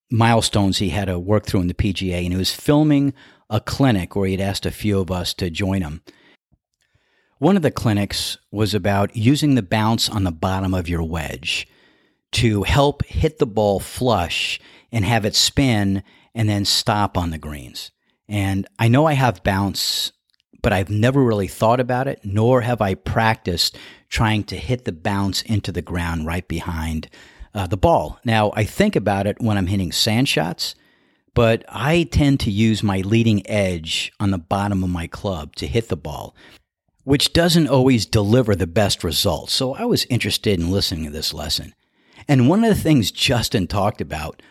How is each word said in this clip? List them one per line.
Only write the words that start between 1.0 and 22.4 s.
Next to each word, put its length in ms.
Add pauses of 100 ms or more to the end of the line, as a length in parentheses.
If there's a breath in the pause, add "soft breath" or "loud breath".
to 120
work 280
through 140
in 80
the 60
P 200
G 180
A, 60
and 140
he 60
was 140
filming 640 (340 soft breath)
a 120
clinic 540
where 140
he'd 120
asked 260
a 40
few 300
of 100
us 240
to 140
join 320
him. 220 (1400 loud breath)
One 180
of 60
the 80
clinics 680 (140)
was 240
about 420
using 380
the 80
bounce 480
on 140
the 60
bottom 440
of 160
your 120
wedge 640 (680 soft breath)
to 300
help 440
hit 320
the 80
ball 340
flush 800 (320 loud breath)
and 120
have 200
it 100
spin 680 (300 soft breath)
and 160
then 160
stop 540
on 120
the 80
greens. 520 (380)
And 400 (100)
I 80
know 200
I 80
have 280
bounce, 680 (500)
but 100
I've 180
never 340
really 240
thought 320
about 260
it, 160
nor 380